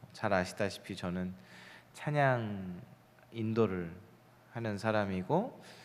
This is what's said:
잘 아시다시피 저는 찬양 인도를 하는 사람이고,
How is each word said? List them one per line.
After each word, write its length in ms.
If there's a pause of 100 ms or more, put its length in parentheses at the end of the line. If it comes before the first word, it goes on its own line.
(120)
잘 220
아시다시피 600
저는 360 (600)
찬양 880 (500)
인도를 580 (640)
하는 240
사람이고, 840 (220)